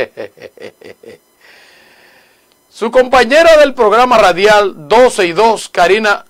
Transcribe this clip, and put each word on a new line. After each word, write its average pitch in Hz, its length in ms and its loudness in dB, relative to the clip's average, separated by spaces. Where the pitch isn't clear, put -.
Su 226 180 -8
compañera 262 680 2
del 277 180 2
programa 233 420 0
radial 196 680 0
Doce 220 380 0
y 170 80 -6
Dos, 214 360 -2
Karina 202 600 -2